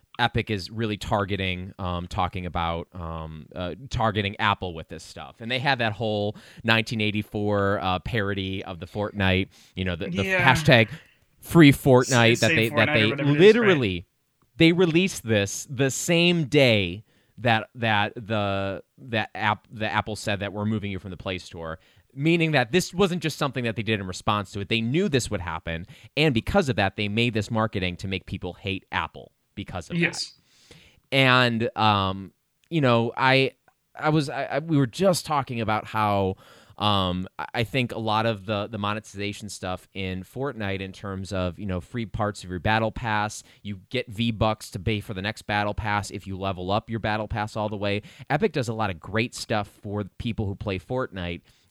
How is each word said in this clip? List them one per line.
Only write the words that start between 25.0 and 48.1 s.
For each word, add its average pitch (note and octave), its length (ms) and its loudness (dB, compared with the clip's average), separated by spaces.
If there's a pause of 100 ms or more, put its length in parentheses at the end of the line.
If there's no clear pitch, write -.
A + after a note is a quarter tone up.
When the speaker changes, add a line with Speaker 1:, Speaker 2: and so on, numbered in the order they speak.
Speaker 1:
this C3 220 0
would F#2+ 100 -4
happen, E2 460 -8 (280)
and D3 200 2
because D3+ 340 2
of G#2+ 60 0
that, G2 220 0
they G#2 100 -2
made A2+ 260 0
this G#2 160 -2
marketing G#2 460 -2
to G2 120 -10
make F#2+ 200 -6
people F2+ 260 -8
hate F#2+ 380 -8
Apple D#2 400 -6 (240)
because G2 360 -10
of F3 40 -4
that. E3+ 60 0
Speaker 2:
Yes. - 320 -4 (800)
Speaker 1:
And, B2+ 640 4
um, G2 560 2 (380)
you E3 100 0
know, A#2 340 2
I, C3 360 4 (440)
I D3+ 140 -2
was, D3+ 180 2
I, C3+ 180 -6
I, - 140 -2
we D#3+ 180 0
were C#3 100 4
just F3+ 400 0
talking C3 340 -2
about G#2+ 240 -2
how, G2+ 520 0 (420)
um, F#2+ 480 0 (100)
I, D2+ 160 -8
I A#2+ 100 -2
think B2 280 -4
a - 80 -8
lot A2 260 0
of G2+ 220 -4
the, G#2 180 -2
the A2 140 -10
monetization G2+ 680 -6
stuff - 440 -8
in F#2 300 -6
Fortnite, G#2+ 580 -6
in F#2+ 100 -10
terms F#2+ 400 -10
of, F2+ 280 -2
you G#2 80 -8
know, F2+ 140 -4
free A#2 260 -8
parts G#2 360 -4
of F#2 60 -12
your F2+ 100 -6
battle A2 320 0
pass, G#2+ 520 -4 (180)
you G2+ 200 -10 (100)
get B2+ 160 -4
V-Bucks A2 640 -2
to G#2+ 80 -8
pay G#2 220 -2
for A2 120 -10
the F#2 80 -6
next G#2 220 -6
battle G#2 320 -2
pass G#2 340 -2
if - 160 -12
you F#2+ 100 -8
level F#2 360 -4
up G#2+ 180 -2
your A2+ 100 -4
battle G#2+ 280 -2
pass G#2+ 280 -4
all G#2+ 140 -2
the G#2+ 80 -6
way. G2+ 240 -2 (300)